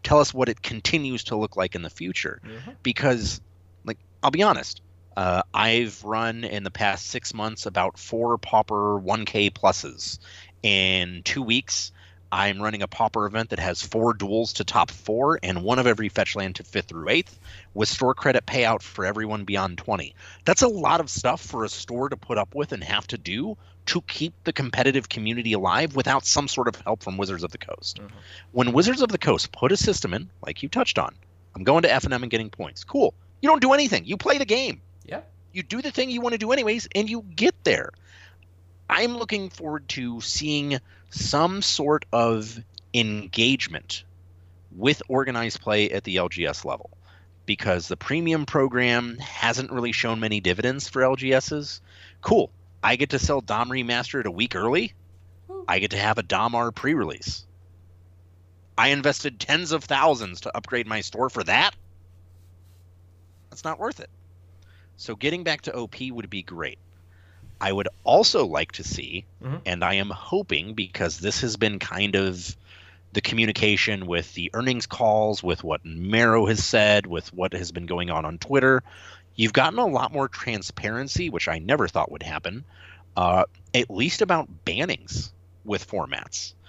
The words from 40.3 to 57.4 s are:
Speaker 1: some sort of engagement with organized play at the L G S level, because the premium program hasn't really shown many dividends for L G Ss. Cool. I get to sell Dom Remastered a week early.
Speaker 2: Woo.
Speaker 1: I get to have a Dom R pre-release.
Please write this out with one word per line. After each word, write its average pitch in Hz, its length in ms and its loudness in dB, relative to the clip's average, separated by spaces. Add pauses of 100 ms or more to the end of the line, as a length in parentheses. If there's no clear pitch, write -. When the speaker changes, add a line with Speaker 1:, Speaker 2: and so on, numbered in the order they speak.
Speaker 1:
some 170 500 2
sort 151 500 2
of 113 480 2 (340)
engagement 107 1080 0 (720)
with 127 320 2
organized 127 540 -2
play 107 300 2
at 101 120 -2
the 92 140 -2
L 90 120 2
G 85 180 -2
S - 180 -4
level, 65 240 -8 (560)
because 92 420 0
the 85 100 -4
premium 160 500 0
program 120 720 2
hasn't 117 520 -2
really 120 200 -2
shown 113 280 0
many 107 200 0
dividends 113 500 0
for 131 140 0
L 131 120 4
G 131 180 0
Ss. 143 480 0 (400)
Cool. - 280 4 (340)
I 120 140 4
get 139 140 0
to 131 80 0
sell 139 220 2
Dom 113 280 -2
Remastered 120 560 -2
a 95 60 -4
week 98 240 -2
early. 135 380 0 (540)
Speaker 2:
Woo. 381 200 -12
Speaker 1:
I 92 120 2
get 104 120 0
to 101 60 -6
have 107 220 0
a 98 40 -2
Dom 113 300 0
R 120 180 0
pre-release. 120 720 -4 (1300)